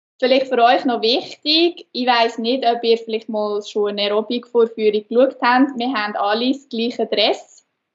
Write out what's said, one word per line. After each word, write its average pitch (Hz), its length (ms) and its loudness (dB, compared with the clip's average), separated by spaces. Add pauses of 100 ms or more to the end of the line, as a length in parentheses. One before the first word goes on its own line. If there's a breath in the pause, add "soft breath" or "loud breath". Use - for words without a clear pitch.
(180)
vielleicht 262 300 2
für 247 140 0
euch 247 220 4
noch 233 160 -2
wichtig, 311 920 0
ich 247 140 -4
weiss 233 320 2
nicht, 240 280 -2
ob 233 160 0
ihr 226 160 2
vielleicht 220 300 -8
mal 208 340 -4
schon 208 280 -4
eine 202 120 -4
Aerobic-Vorführung 220 1040 0
geschaut 254 320 2
habt. 254 380 2
Wir 247 140 -4
haben 208 240 -4
alle 220 360 0
das - 160 -12
gleiche 233 380 -4
Dress - 580 -2 (300)